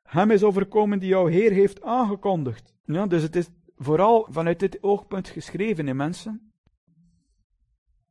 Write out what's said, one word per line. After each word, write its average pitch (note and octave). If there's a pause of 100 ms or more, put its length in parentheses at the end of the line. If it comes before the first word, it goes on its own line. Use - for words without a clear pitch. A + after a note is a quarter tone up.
hem G3+
is G3+
overkomen G#3
die F#3
jouw F#3
Heer G3
heeft G3
aangekondigd. G3+ (100)
Ja, F3+
dus E3+
het E3
is F3 (280)
vooral G3
vanuit E3+
dit -
oogpunt G3
geschreven, E3
hè, C3
mensen. F3+ (1600)